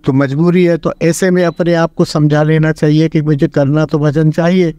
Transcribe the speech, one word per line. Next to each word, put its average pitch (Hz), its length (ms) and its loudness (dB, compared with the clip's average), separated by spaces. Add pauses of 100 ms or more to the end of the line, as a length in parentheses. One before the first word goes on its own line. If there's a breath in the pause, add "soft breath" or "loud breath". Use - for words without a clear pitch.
तो 143 80 -2
मजबूरी 156 520 0
है। 170 120 0
तो 160 240 -6
ऐसे 170 300 0
में 180 140 0
अपने 170 280 -2
आप 165 200 -2
को 175 120 0
समझा 151 380 0
लेना 156 280 0
चाहिए 156 380 0
कि 156 120 -2
मुझे 151 260 0
करना 147 380 0
तो 151 140 -4
भजन 151 320 0
चाहिए 170 480 0